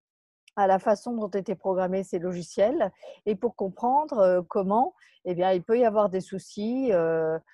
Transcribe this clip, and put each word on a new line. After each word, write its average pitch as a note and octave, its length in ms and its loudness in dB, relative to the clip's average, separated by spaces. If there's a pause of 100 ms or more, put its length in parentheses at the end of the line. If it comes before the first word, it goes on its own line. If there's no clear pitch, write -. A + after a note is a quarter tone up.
(560)
à G3 120 4
la F#3+ 120 6
façon A3+ 340 -2
dont G#3+ 160 -4
étaient G3 260 -4
programmés F#3 480 -2
ces F#3 160 -6
logiciels F#3 720 -2 (340)
et G#3+ 100 -2
pour A#3 200 -4
comprendre, B3 640 -2
euh, F#3 280 4
comment, G#3+ 460 0 (320)
eh F3+ 100 -4
bien, F#3 160 2
il F3+ 120 0
peut A#3 160 0
y B3 60 4
avoir G#3 240 2
des F#3 120 -4
soucis, A3 720 -4
euh, D#3+ 440 0 (160)